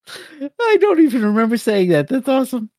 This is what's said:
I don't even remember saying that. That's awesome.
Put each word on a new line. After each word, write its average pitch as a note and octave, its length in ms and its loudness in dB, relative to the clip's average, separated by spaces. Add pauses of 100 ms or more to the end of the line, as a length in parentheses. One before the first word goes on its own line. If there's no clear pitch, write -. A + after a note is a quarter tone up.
(400)
I G#4+ 400 0
don't F#4 200 2
even B3 240 2
remember A3 320 0
saying G3 340 0
that. D3 180 0
That's C4 200 -4
awesome. B3+ 500 -2